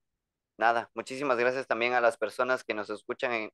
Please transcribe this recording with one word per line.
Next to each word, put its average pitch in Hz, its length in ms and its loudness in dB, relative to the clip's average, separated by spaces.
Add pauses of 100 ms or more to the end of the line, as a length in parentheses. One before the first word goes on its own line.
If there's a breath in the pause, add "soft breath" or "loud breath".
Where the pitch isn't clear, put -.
(580)
nada, 113 360 2
muchísimas 131 440 -2
gracias 127 280 0
también 120 280 0
a 123 60 2
las 117 180 4
personas 123 460 -2
que 113 100 -4
nos 104 160 -6
escuchan 120 420 -4
en, 110 220 -4